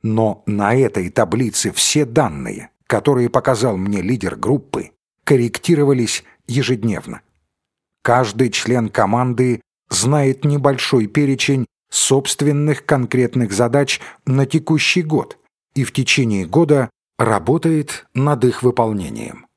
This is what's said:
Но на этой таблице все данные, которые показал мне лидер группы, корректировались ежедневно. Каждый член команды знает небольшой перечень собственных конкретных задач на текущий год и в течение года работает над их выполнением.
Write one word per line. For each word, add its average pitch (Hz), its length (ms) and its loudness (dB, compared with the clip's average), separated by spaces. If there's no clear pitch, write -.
Но 110 440 0
на 104 280 0
этой 110 360 0
таблице 113 600 -2
все - 340 0
данные, 104 680 -4
которые 120 420 0
показал 123 480 0
мне 98 240 -2
лидер 98 360 -4
группы, - 540 -4
корректировались 135 1000 0
ежедневно. 117 760 -2
Каждый 120 480 2
член 117 380 -2
команды 120 720 0
знает 135 540 0
небольшой 139 600 0
перечень 139 600 0
собственных 143 960 0
конкретных 123 680 0
задач 120 480 0
на 135 200 2
текущий 160 560 0
год 156 360 -2
и 135 100 0
в - 80 -8
течение 113 540 0
года 143 440 2
работает 147 960 0
над 135 300 0
их - 180 0
выполнением. 113 840 -2